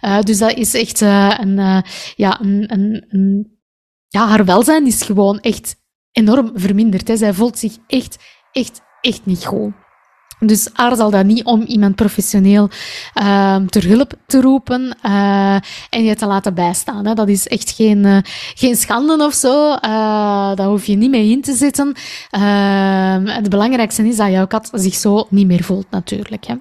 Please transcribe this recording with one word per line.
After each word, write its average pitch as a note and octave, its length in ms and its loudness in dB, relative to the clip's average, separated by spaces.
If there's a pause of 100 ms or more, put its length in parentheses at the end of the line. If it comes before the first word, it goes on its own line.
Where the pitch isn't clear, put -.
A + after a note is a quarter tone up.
Eh, G3+ 200 0
dus G#3 180 0
dat A3 140 2
is A#3 220 -4
echt, A3+ 280 -2
eh, G3+ 380 4
een, G3 180 0
eh, F#3+ 200 2 (380)
ja, F#3+ 240 0
een, G3+ 320 -2
een, G#3 360 -4
een, G3 500 -2 (500)
ja, G#3+ 180 0
haar G#3 180 4
welzijn C#4 420 4
is A#3 160 0
gewoon G3+ 380 0
echt - 340 -6 (380)
enorm A3+ 420 2
verminderd, G3+ 540 0
hè. A3+ 80 0
Zij G#3 160 0
voelt A3+ 260 -2
zich A3 180 -6 (100)
echt, - 300 -6 (360)
echt, - 280 -8 (200)
echt - 260 -4
niet F3+ 180 -4
goed. G#3 280 -6 (720)
Dus G#3+ 280 2
aarzel A#3+ 380 0
dan G3 160 4
niet A3 180 2
om A#3 180 2
iemand G#3 320 0
professioneel, G3+ 760 2 (460)
ehm, G3 520 2
ter F3+ 220 0
hulp A#3+ 240 2 (140)
te C4 140 2
roepen, B3+ 640 0
eh, G3+ 520 2 (360)
en A3+ 140 0
je G#3+ 100 2
te G#3+ 120 -6
laten G3 280 -2
bijstaan, F3+ 520 -4
hè. A3+ 80 0
Dat G#3+ 140 0
is G3+ 200 0
echt - 220 -6
geen, G#3 340 2
eh, G3 140 6 (360)
geen A#3+ 220 0
schande D4 480 0
of D4 100 -2
zo. D4 380 2
Eh, G#3+ 800 0
daar G3 120 -2
hoef G3+ 180 0
je G3+ 120 0
niet A3+ 140 2
mee A3 200 2
in C4 120 0
te C#4 120 -4
zitten. C#4 400 0 (360)
Ehm, G3 960 0
het G#3+ 220 -2
belangrijkste A3 600 0
is A#3+ 80 0
dat G#3 140 2
jouw F#3 160 2
kat A3 260 -6
zich F#3+ 220 -2
zo G#3 360 0
niet G3 160 2
meer F3+ 180 2
voelt, F#3+ 260 -6
natuurlijk, G3+ 540 -8
hè. A#3 160 -8